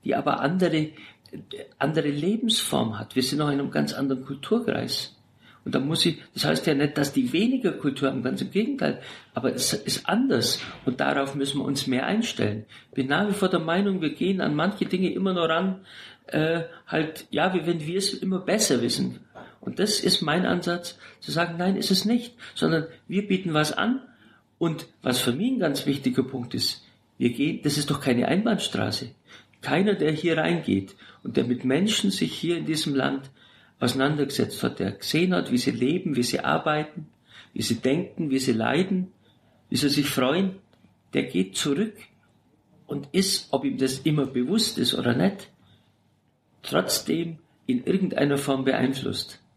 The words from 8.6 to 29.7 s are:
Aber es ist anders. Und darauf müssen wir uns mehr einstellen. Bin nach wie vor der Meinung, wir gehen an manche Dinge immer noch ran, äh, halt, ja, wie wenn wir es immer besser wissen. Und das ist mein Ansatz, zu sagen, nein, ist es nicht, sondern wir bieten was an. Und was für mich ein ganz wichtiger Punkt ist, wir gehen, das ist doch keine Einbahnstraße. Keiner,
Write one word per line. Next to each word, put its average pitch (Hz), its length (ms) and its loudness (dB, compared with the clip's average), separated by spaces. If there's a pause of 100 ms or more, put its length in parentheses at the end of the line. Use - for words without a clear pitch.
Aber 127 180 0
es - 220 -2
ist - 340 -4
anders. 202 520 2 (260)
Und 127 140 -2
darauf 139 340 0
müssen 143 240 -2
wir 127 80 -2
uns 139 200 -2
mehr 127 200 0
einstellen. 113 580 0 (300)
Bin 131 140 -2
nach 175 200 2
wie 196 60 0
vor 196 160 0
der 180 100 2
Meinung, 180 400 0
wir 151 140 0
gehen 185 260 0
an 151 140 0
manche 170 320 0
Dinge 185 260 0
immer 190 220 0
noch 170 140 2
ran, 185 360 0 (440)
äh, 160 340 0 (240)
halt, 160 440 -2
ja, 170 220 2
wie 165 140 0
wenn 170 180 0
wir 170 140 -2
es 185 160 -2
immer 185 240 -2
besser 175 420 2
wissen. 123 400 -2 (400)
Und - 180 -8
das 202 220 0
ist - 220 2
mein 165 240 2
Ansatz, 175 500 -2 (240)
zu - 120 -8
sagen, 165 260 0
nein, 185 180 2
ist - 140 0
es 190 140 2
nicht, 240 320 0 (180)
sondern 160 320 0 (220)
wir 196 180 0
bieten 185 260 0
was 151 200 2
an. 247 280 0 (580)
Und 160 280 -2 (160)
was 123 180 2
für 120 120 2
mich 202 200 0
ein 247 60 -2
ganz 151 280 0
wichtiger 131 360 0
Punkt 123 320 -6
ist, - 280 -2 (360)
wir 120 120 4
gehen, 139 320 -2
das 147 140 0
ist 147 140 -2
doch 151 100 0
keine 123 280 2
Einbahnstraße. 147 840 0 (500)
Keiner, 190 340 2